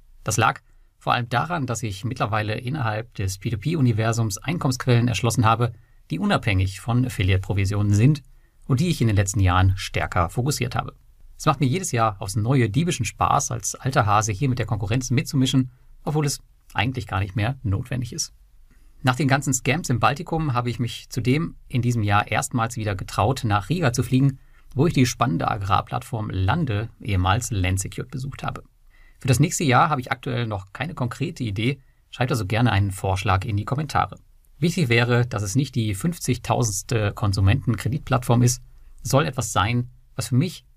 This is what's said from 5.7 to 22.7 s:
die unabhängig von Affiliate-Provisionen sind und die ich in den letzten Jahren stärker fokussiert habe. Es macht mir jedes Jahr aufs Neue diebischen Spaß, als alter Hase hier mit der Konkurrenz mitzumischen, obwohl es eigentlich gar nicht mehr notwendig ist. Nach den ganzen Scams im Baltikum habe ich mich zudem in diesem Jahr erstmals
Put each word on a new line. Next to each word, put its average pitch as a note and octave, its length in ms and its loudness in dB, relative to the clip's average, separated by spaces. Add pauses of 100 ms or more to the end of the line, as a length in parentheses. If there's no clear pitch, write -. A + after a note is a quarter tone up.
die E3 80 -4
unabhängig G#2 640 0
von B2 260 0
Affiliate-Provisionen G2+ 880 0
sind C#3 280 4 (440)
und B2 140 2
die F3+ 80 0
ich - 120 0
in B2 60 4
den G#2 100 2
letzten G2 240 2
Jahren F#2 360 6
stärker E2 540 -2
fokussiert B2 440 -2
habe. - 220 -8 (400)
Es - 100 -4
macht D3+ 140 2
mir C#3+ 60 4
jedes F3+ 260 -2
Jahr A2+ 280 2
aufs G2+ 160 -6
Neue A2+ 340 2
diebischen D3+ 340 0
Spaß, - 460 0
als - 240 -6
alter C3 320 0
Hase G#2+ 260 2
hier C3 160 0
mit B2+ 100 0
der G#2 80 -2
Konkurrenz A2+ 440 -2
mitzumischen, C3 600 2 (340)
obwohl D3+ 220 0
es - 140 -4 (320)
eigentlich B2 360 -4
gar F#2+ 120 -2
nicht F#2 160 -4
mehr A2+ 260 -2
notwendig - 500 -4
ist. - 200 -8 (720)
Nach B2+ 120 2
den D3 100 0
ganzen C#3 260 0
Scams D3+ 380 -2
im A#2+ 80 0
Baltikum C#3+ 560 -2
habe A#2+ 160 -2
ich A#2 80 -6
mich - 300 -6
zudem C3+ 480 -2 (100)
in B2 160 -2
diesem A#2 220 0
Jahr G2+ 240 2
erstmals A2+ 480 -2